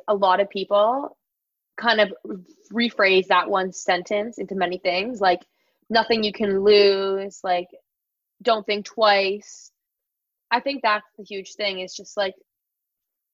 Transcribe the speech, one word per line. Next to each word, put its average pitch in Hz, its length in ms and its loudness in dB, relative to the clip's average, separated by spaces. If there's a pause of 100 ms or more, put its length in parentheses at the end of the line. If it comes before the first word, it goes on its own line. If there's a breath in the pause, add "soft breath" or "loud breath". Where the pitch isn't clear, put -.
a 214 80 2
lot 190 240 2
of 196 100 -2
people 208 680 -2 (640)
kind 220 240 0
of 196 100 2 (640)
rephrase 196 540 2
that 180 240 2
one 190 200 0
sentence 208 680 -4
into 190 160 -10
many 180 240 -4
things, 196 420 -4
like, 180 240 0 (440)
"Nothing 220 340 0
you 208 100 -4
can 196 300 -2
lose," 196 800 4
like, 180 260 -2 (720)
"Don't 220 240 0
think 208 200 -6
twice." 202 840 0 (800)
I 240 100 0
think 277 220 -6
that's 208 260 0 (100)
the 214 60 -20
huge 196 300 -14
thing. 196 260 -6
It's 185 160 -12
just, - 220 -12
like, 190 160 -2 (1000)